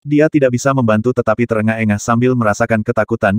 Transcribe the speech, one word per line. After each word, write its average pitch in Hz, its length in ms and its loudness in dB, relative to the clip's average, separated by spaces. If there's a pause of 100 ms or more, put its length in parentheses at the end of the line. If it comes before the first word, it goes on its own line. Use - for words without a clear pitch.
Dia 147 320 2
tidak 131 240 2
bisa 139 160 0
membantu 117 400 0
tetapi 117 320 0
terengah-engah 110 560 -2
sambil 120 320 0
merasakan 113 480 0
ketakutan 107 580 -2